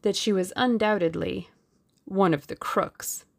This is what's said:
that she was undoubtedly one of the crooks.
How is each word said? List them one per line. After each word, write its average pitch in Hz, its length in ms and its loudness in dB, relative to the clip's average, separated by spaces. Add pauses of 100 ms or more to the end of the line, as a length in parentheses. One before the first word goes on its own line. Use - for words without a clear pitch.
that 202 140 0
she - 160 0
was 185 220 0
undoubtedly 202 920 0 (560)
one 190 300 2
of 139 120 -4
the 160 100 -10
crooks. - 680 -6 (140)